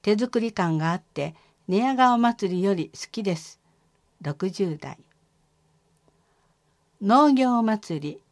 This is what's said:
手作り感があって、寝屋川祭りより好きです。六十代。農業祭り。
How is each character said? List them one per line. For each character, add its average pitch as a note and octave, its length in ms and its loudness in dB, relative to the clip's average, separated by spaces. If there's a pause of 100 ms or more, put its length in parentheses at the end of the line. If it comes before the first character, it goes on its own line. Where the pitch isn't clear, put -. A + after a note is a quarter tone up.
手 G#3 180 0
作 A#3+ 220 -2
り A3+ 100 -2
感 E3 280 -2
が D#3+ 140 -2
あ - 20 -2
っ F3+ 80 -8
て、 D3+ 320 -10 (340)
寝 F#3 80 0
屋 B3+ 180 0
川 B3 220 4
祭 A#3 400 0
り F3+ 60 -2
よ G3 120 2
り E3 200 -6
好 - 160 -16
き A3+ 120 -8
で F#3+ 140 -2
す。 - 240 -18 (600)
六 D3+ 260 -6
十 F3 300 -4
代。 - 200 -16 (2000)
農 C4+ 320 6
業 B3 280 2
祭 G#3+ 380 -2
り。 D3 320 -10